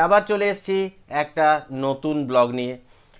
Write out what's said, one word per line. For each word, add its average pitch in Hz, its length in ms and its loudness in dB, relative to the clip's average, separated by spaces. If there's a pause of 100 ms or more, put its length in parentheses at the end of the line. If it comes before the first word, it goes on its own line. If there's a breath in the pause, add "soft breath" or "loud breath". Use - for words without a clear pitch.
আবার 202 240 4
চলে 202 240 0
এসেছি 196 240 -6 (440)
একটা 151 260 0 (380)
নতুন 139 300 -4 (140)
ব্লগ 123 180 4 (120)
নিয়ে। 123 140 -6 (460 soft breath)